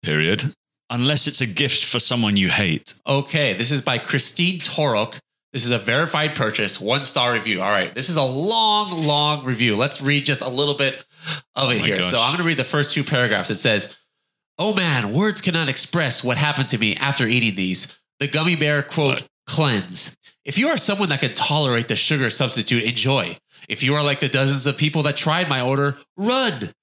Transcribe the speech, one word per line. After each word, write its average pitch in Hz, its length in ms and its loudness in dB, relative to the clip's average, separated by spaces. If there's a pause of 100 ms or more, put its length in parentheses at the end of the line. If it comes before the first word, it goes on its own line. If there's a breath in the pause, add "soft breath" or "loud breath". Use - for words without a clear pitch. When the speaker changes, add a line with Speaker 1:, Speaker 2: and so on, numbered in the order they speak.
Speaker 1:
period, 80 420 0 (460)
unless 127 380 0
it's 143 120 -2
a 131 60 0
gift 120 400 0
for - 140 -2
someone 113 360 2
you 95 140 4
hate." 90 460 0 (120)
Speaker 2:
Okay, 139 460 0
this 113 180 -2
is 143 100 0
by 123 160 0
Christine 170 640 -2
Torok. 120 600 -2 (340)
This 123 100 -2
is 120 80 2
a 123 80 0
verified 151 560 0
purchase, 104 460 -2
one-star 123 500 0
review. 104 300 -2
All 95 100 0
right, 95 240 0
this 139 140 -2
is 165 80 0
a 143 60 2
long, 196 840 0
long 147 400 0
review. 117 320 0
Let's 143 240 0
read 143 240 0
just 139 160 0
a 131 80 -4
little 139 240 -2
bit 139 220 -2 (600 loud breath)
of 131 160 0
it 120 40 2
Speaker 1:
Oh 107 40 0
my 101 60 -2
Speaker 2:
here. 98 180 2
So 90 140 0
Speaker 1:
gosh. 113 100 2
Speaker 2:
I'm 143 60 0
gonna 175 140 -2
read 170 100 0
the 131 80 -2
first 147 280 0
two 143 120 0
paragraphs. 113 440 0
It 107 60 0
says, 104 400 2 (640)
"Oh 202 160 2
man, 135 380 0
words 202 260 2
cannot 165 300 0
express 139 520 0
what 123 160 0
happened 147 320 0
to 123 80 0
me 104 200 2
after 135 300 0
eating 113 280 2
these. 92 400 0 (240)
The 143 80 -2
gummy 160 300 0
bear, 147 260 0
quote, 139 380 0
Speaker 1:
What? - 60 -18 (200)
Speaker 2:
cleanse. 101 680 0 (260 loud breath)
If 143 140 -4
you 254 100 2
are 320 100 0
someone 202 320 0
that 139 120 0
can 135 120 -2
tolerate 131 540 0
the 110 80 -2
sugar 135 340 0
substitute, 120 540 0
enjoy. 123 540 0 (320 loud breath)
If 110 140 -4
you 135 120 2
are 147 80 2
like 143 160 0
the 143 80 0
dozens 135 400 2
of 135 80 0
people 151 280 0
that 147 120 0
tried 165 320 0
my 131 140 -2
order, 135 360 0 (200)
run." 202 540 0 (120)